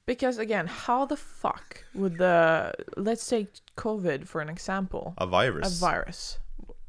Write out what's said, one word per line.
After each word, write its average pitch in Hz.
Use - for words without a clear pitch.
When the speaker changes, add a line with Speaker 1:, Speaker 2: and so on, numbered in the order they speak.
Speaker 1:
Because, 254
again, 214
how 247
the 294
fuck -
would 190
the, 165
let's 220
take 220
covid 180
for 165
an 151
example. 185
Speaker 2:
A -
virus. 107
Speaker 1:
A -
virus. -